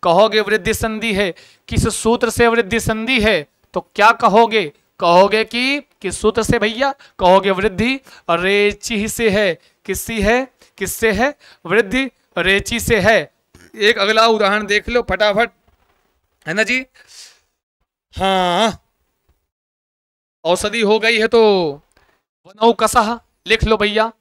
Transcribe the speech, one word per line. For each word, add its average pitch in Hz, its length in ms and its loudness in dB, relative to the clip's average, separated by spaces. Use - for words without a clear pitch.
कहोगे 208 380 2
वृद्धि 208 340 -2
संधि 220 400 -4
है। 190 180 -2
किस 226 260 -2
सूत्र 233 360 -2
से 240 180 2
वृद्धि 226 320 -2
संधि 226 400 -2
है? 202 260 0
तो 180 60 -4
क्या 208 200 4
कहोगे? 214 580 2
कहोगे 196 440 4
कि 254 360 -4
किस - 180 -8
सूत्र 220 220 0
से 240 160 -2
भैया? 226 360 -2
कहोगे 190 320 4
वृद्धि 202 440 -2
रेचि 202 800 -2
से 226 220 -2
है। 190 280 0
किससी 208 340 -6
है? 240 260 0
किससे 214 340 -2
है? 247 220 -2
वृद्धि 226 440 0
रेचि 196 420 -2
से 226 200 0
है। 208 180 4
एक 214 240 0
अगला 220 280 2
उदाहरण 208 400 0
देख 208 220 -2
लो 240 140 0
फटाफट, 208 480 -2
है 156 80 -6
ना 208 80 0
जी? 247 220 -2
हाँ, 185 680 -2
औषधि 208 360 -2
हो 214 180 2
गई 220 200 0
है 214 100 0
तो 226 120 2
वनौकसः 220 720 0
लिख 220 180 0
लो 220 120 2
भैया। 208 340 0